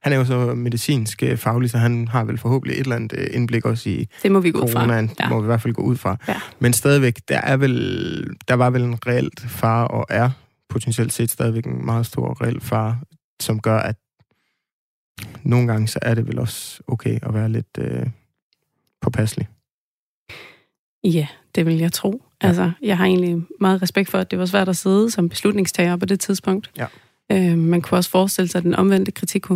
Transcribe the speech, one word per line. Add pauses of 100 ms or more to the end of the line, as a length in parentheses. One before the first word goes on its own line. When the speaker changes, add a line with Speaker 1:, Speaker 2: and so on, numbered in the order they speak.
Speaker 1:
Han
er
jo
så
medicinsk,
øh,
faglig,
så
han
har
vel
forhåbentlig
et
eller
andet,
øh,
indblik
også
i (160)
Speaker 2:
Det
må
vi
gå
ud
fra.
Speaker 1:
coronaen.
Speaker 2:
Ja.
Speaker 1:
Må
vi
i
hvert
fald
gå
ud
fra. (100)
Speaker 2:
Ja. (240)
Speaker 1:
Men
stadigvæk,
der
er
vel, (200)
der
var
vel
en
reelt
fare,
og
er (400)
potentielt
set
stadigvæk
en
meget
stor
reel
fare, (420)
som
gør,
at (1500)
nogle
gange,
så
er
det
vel
også
okay
at
være
lidt,
øh, (960)
påpasselig. (1600)
Speaker 2:
Ja, (280)
det
vil
jeg
tro. (200)
Speaker 1:
Ja.
Speaker 2:
Altså, (100)
jeg
har
egentlig (220)
meget
respekt
for,
at
det
var
svært
at
sidde
som
beslutningstager
på
det
tidspunkt.
Speaker 1:
Ja. (460)
Speaker 2:
Øh,
man
kunne
også
forestille
sig,
at
den
omvendte
kritik (100)